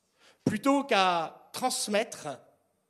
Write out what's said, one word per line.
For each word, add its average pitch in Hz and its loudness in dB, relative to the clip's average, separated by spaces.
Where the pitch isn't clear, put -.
plutôt 277 2
qu'à 185 0
transmettre - -4